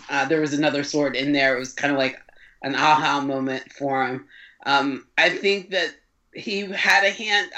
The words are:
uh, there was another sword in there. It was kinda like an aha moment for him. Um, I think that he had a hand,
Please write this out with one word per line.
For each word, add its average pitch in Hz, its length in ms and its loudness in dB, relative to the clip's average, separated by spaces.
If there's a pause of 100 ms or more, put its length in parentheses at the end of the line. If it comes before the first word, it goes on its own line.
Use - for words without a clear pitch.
uh, 139 180 0
there 156 140 2
was 147 140 0
another 143 280 2
sword 143 320 -2
in 139 180 0
there. 135 240 2
It - 20 -4
was 127 160 -8
kinda 143 240 0
like 131 200 -2 (440)
an - 120 -4
aha 151 460 2
moment 135 520 -4
for 135 340 -2
him. 127 200 -8 (380)
Um, 139 420 0 (120)
I 165 120 4
think 196 400 -2
that 175 240 -2 (400)
he 202 260 -6 (120)
had 196 320 2
a 202 60 4
hand, 208 480 -2